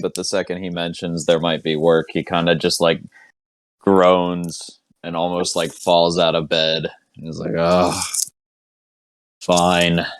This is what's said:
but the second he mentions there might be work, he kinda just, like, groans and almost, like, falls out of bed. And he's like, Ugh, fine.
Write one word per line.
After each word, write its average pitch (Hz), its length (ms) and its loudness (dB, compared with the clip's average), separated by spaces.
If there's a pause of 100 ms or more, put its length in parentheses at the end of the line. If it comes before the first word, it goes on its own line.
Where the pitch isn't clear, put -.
but 92 140 -4
the 92 100 -6
second 90 380 -4
he 92 80 -6
mentions 85 560 -6
there 85 140 4
might 80 220 -2
be 80 140 -2
work, 80 360 2
he 80 120 -2
kinda 85 300 0
just, 82 260 0
like, 85 220 2 (760)
groans 90 1000 2 (220)
and 85 140 -10
almost, 87 400 -2
like, 82 160 -2
falls 85 460 2
out 82 160 2
of 82 140 -2
bed. 80 420 -2 (260)
And - 100 -18
he's 80 120 -12
like, - 180 -6
Ugh, 87 480 2 (1400)
fine. 87 680 2 (120)